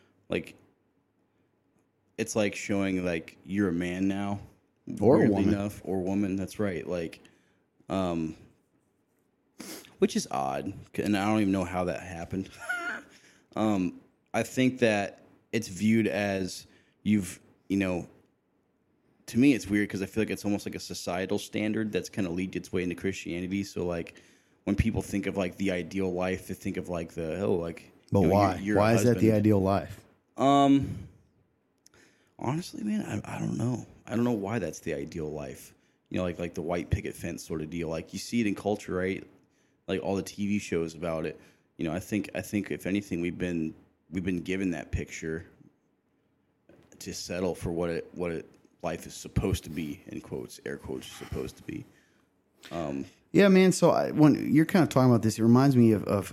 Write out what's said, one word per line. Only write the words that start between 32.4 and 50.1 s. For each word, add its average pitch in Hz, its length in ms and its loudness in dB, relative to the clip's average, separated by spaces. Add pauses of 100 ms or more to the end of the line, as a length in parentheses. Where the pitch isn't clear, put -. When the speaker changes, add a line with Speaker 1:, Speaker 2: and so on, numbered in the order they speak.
Speaker 1:
man, 208 400 -4
I, - 120 -10
I - 20 -6
don't - 180 -2
know. 123 300 -2 (200)
I - 100 -6
don't 120 80 2
know 123 80 2
why 104 260 -2
that's 80 220 -6
the 82 120 -6
ideal 76 400 -6
life. 71 400 -12 (380)
You 98 80 -6
know, 90 60 -2
like, 87 140 -4
like, 87 140 -6
the 90 80 -8
white 87 300 -4
picket - 240 -2
fence - 280 -10
sort 80 200 -8
of 76 80 -10
deal. 82 180 -6
Like, 82 240 -8
you 95 60 -8
see 120 240 -2
it 104 40 0
in 98 80 0
culture, 104 400 -4
right? 92 320 -4 (600)
Like, 95 140 -2
all 95 120 -2
the 92 80 0
T 101 240 -6
V 104 120 0
shows 82 360 -2
about 80 300 -4
it. 76 160 -8 (380)
You 85 60 -2
know, 78 80 -2
I 92 80 -4
think, - 340 -4
I - 60 -4
think 101 300 -4
if - 160 -6
anything, 95 340 -2
we've 87 160 -4
been, 85 380 -2 (360)
we've 87 140 -4
been 90 160 -2
given 92 300 -2
that 78 220 -8
picture 82 520 -6 (1600)
to 90 120 -10
settle 90 420 -4
for - 160 -6
what 85 200 -2
it, 82 240 -4
what 85 180 -4
it, - 160 -8 (340)
life 82 240 -6
is - 60 -16
supposed - 520 -2
to 85 60 -12
be, 76 360 -6
in - 160 -10